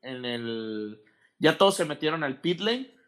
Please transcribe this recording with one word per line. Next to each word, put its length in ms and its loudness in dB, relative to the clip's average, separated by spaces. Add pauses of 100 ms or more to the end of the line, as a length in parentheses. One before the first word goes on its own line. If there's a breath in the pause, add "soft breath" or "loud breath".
en 240 -10
el, 800 -6 (360 soft breath)
ya 200 4
todos 180 6
se 80 0
metieron 400 -2
al 160 -4
pit 200 0
lane. 340 -2 (140)